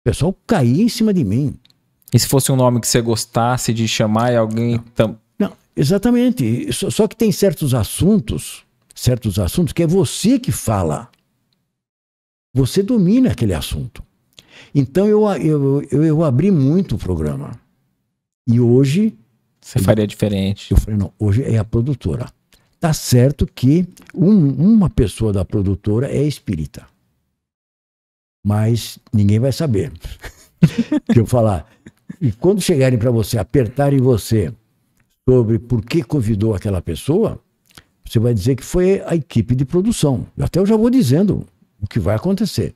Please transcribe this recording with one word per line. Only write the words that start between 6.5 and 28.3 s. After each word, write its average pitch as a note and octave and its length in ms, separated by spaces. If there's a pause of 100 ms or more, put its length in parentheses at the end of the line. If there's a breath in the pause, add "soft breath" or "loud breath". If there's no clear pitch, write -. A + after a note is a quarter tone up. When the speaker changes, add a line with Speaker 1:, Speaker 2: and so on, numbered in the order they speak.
Speaker 1:
Só, - 160
só G#3+ 200
que - 80
tem A3 160
certos D#3 420
assuntos, - 880 (300)
certos A2 460
assuntos B2 320
que E3+ 100
é E3 60
você F#3+ 500
que F3 140
fala. F2+ 580 (1400)
Você C3+ 280
domina G#3+ 500
aquele G#2+ 200
assunto. - 520 (680 loud breath)
Então D#3+ 360
eu, G#3+ 240
eu, C#3+ 580
eu, C#3+ 140
eu D#3+ 200
abri D3+ 260
muito D#3 440
o F#2+ 40
programa. D#2 600 (880)
E A#2 120
hoje C#3 520 (480)
Speaker 2:
Você - 200
Speaker 1:
eu - 20
Speaker 2:
faria G#2+ 240
diferente. G2+ 640
Speaker 1:
eu - 80
falei, G#2+ 200
"Não, G2 200
hoje G#2 240
é A2 160
a G#2 60
produtora." A2 680 (480 soft breath)
Tá D#3+ 140
certo C3+ 540
que D#3 380 (300)
um, F3+ 340 (260)
uma F#3+ 140
pessoa A2 440
da G2 120
produtora G#2 640
é - 140
espírita. F2+ 640 (1600)